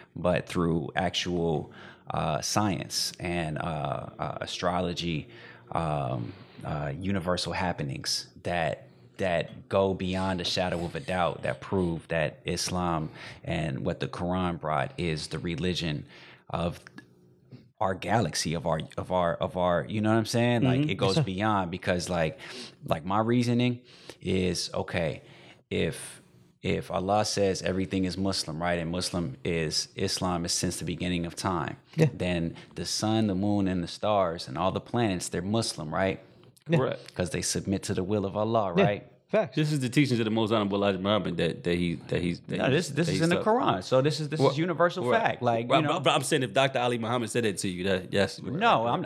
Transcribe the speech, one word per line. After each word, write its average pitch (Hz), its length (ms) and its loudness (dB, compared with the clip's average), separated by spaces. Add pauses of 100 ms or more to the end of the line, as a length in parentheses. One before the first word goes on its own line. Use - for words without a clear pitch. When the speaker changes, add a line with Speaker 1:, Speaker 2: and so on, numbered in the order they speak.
(160)
Speaker 1:
but 87 320 0
through 82 480 0
actual, 85 760 0 (400)
uh, 80 300 0
science - 800 0
and, 85 380 -2
uh, 73 500 -4 (120)
uh, - 220 -4
astrology, 87 880 -2 (420)
um, 69 600 -2 (320)
uh, 73 340 -4
universal 90 540 -2
happenings 80 760 -4 (160)
that, 87 440 -2 (300)
that 87 520 -2
go 98 240 4
beyond 92 480 -2
a - 20 -6
shadow 87 400 -2
of 85 120 -6
a 82 40 -6
doubt, 87 440 0
that - 180 -4
prove 87 480 0
that 78 360 0
Islam 85 640 -2 (340)
and 80 360 -2
what 85 200 -2
the - 80 -2
Quran 90 520 -2
brought 76 380 0
is 78 300 -2
the 78 120 -6
religion 82 680 -2 (440)
of 87 300 -4 (1000)
our 98 140 0
galaxy, 90 600 0
of 82 120 -4
our, 80 140 2 (180)
of 85 140 -6
our, 87 240 2
of 90 220 -2
our, 87 300 2
you 107 140 -2
know 107 100 2
what 113 60 6
I'm 113 80 2
saying? 120 380 2
Like, 131 180 4
Speaker 2:
Mm-hmm. 151 80 0
Speaker 1:
it 95 60 -2
goes 98 140 2
Speaker 3:
Yes, 95 80 2
sir. 156 60 4
Speaker 1:
beyond, 98 480 0
because, 90 380 -2
like, 82 300 0 (460)
like, 82 200 -2
my 98 140 2
reasoning 120 600 4 (420)
is, 92 520 0
okay, 87 480 -2 (480)
if, - 520 -4 (400)
if 90 280 -2
Allah 95 360 2
says 95 360 2
everything 92 440 0
is 87 120 -4
Muslim, 95 440 -2
right, 87 180 0
and 82 100 -4
Muslim 87 540 -2
is, 82 540 -2
Islam 90 480 -2
is 85 80 -2
since 90 240 -2
the - 80 -8
beginning 87 400 -2
of 85 100 -8
time, 90 400 -2 (200)
Speaker 3:
Yeah. 156 180 6
Speaker 1:
then 85 420 -2 (200)
the 87 100 -6
sun, 110 420 2
the 98 80 0
moon, 101 320 2
and 90 160 0
the 82 60 -6
stars, 95 580 0
and 65 100 -8
all 90 140 2
the 98 80 -4
planets, 101 480 0
they're 90 140 -2
Muslim, 98 520 -2
right? 95 280 0 (480)
Speaker 3:
Yeah. 165 80 4
Speaker 2:
Correct. - 380 -2
Speaker 1:
'Cause 90 160 -2
they 90 100 -2
submit 92 420 -2
to 104 100 -2
the 92 100 0
will 98 220 0
of 95 120 -4
Allah, 107 400 0
Speaker 3:
Yeah. - 80 6
Speaker 1:
right? 104 220 -2 (200)
Speaker 3:
Facts. 202 280 0
Speaker 2:
This 151 160 2
is 151 80 2
the 127 100 0
teachings 123 300 4
of 113 60 2
the 107 60 2
Most 110 220 2
Honorable 104 240 2
Elijah 98 220 2
Muhammad 92 380 2
that, 85 260 0
that 87 120 2
he, 87 200 2 (120)
that 85 140 0
he's, 87 200 -2
that - 180 -6
Speaker 1:
No, 101 60 2
Speaker 2:
he's, 123 80 4
Speaker 1:
this, 175 160 0
this 143 60 -8
Speaker 2:
that 147 60 2
Speaker 1:
is 175 80 2
Speaker 2:
he's 151 140 2
Speaker 1:
in 170 60 4
the 175 120 4
Speaker 2:
taught. - 40 -8 (340)
Speaker 1:
Quran. - 40 -6
So 127 160 4
this 139 200 2
is, 151 100 -4
this 151 100 -2
Speaker 2:
Well, 135 120 6
Speaker 1:
is 131 80 -2
universal 170 500 2
Speaker 2:
right. 220 120 4
Speaker 1:
fact. 170 200 0
Like, 117 300 2
Speaker 2:
Right, 135 100 6
Speaker 1:
you 151 60 2
know? 147 80 2
Speaker 2:
but, 175 80 -2
but 151 100 6
I'm 147 80 4
saying 135 220 2
if 107 100 -4
Doctor 131 240 4
Ali 123 220 2
Muhammad 113 320 -2
said 120 120 2
it 101 140 0
to - 100 -2
you, 90 180 -2
that, 95 280 0
yes. 98 300 2
Speaker 1:
No, 165 420 2
I'm, 139 200 0